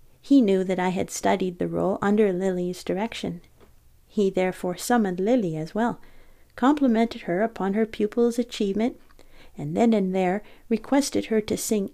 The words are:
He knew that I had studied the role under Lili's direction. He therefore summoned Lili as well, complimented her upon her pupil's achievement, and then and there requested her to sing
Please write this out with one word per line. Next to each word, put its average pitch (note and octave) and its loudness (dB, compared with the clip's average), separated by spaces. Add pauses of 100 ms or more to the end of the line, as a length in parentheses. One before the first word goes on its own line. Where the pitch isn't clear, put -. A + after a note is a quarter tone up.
(220)
He C#4 6
knew F#3+ 4
that F#3 -2
I F3+ 0
had F#3 -2
studied F#3+ 0
the F3 -2
role E3+ -2
under G#3 2
Lili's F3+ -2
direction. F3+ -6 (640)
He G3 0
therefore F#3 -2
summoned G3 0
Lili G3+ 0
as D#3 -6
well, A#3 -2 (560)
complimented A#3+ 2
her F3 -2
upon G3 -2
her A3 0
pupil's A3+ 0
achievement, A3 -2 (580)
and D#3 -6
then A3+ 4
and F#3+ 2
there F#3 0 (260)
requested - 0
her A3 0
to G#3+ -4
sing G#3 -2